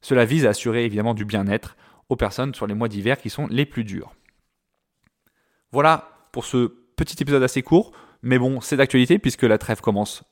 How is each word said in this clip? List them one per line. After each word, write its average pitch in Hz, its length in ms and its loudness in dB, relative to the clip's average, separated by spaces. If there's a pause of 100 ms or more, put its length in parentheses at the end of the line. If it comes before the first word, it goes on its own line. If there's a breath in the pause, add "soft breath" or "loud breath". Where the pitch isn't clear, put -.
Cela 123 220 4
vise 139 200 2
à 110 60 6
assurer 117 340 -2
évidemment 110 300 -2
du 107 100 -6
bien-être 104 520 -4 (320 soft breath)
aux 127 80 -2
personnes 127 380 -4
sur 107 120 -8
les 104 80 -6
mois 113 140 -4
d'hiver 104 300 -2
qui 104 120 -10
sont 147 160 -8
les 135 200 -2
plus 123 180 -6
durs. 95 320 -12 (1500)
Voilà 151 640 0
pour 123 120 -8
ce 123 280 0 (240)
petit - 260 -4
épisode 139 220 2
assez 127 180 -2
court, - 300 2 (280 soft breath)
mais 127 160 2
bon, 127 240 0
c'est 143 160 -4
d'actualité 127 440 4
puisque - 240 0
la 110 120 6
trêve - 240 -4
commence 104 500 -4